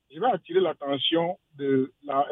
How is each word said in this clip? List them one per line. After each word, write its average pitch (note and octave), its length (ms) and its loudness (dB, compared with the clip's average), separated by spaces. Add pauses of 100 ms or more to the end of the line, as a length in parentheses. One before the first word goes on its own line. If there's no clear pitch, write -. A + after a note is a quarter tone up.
(120)
je D3+ 80 -16
vais A3 60 2
attirer F#3 340 0
l'attention D#3+ 800 -2 (180)
de C3+ 360 0 (120)
la, C#3 280 0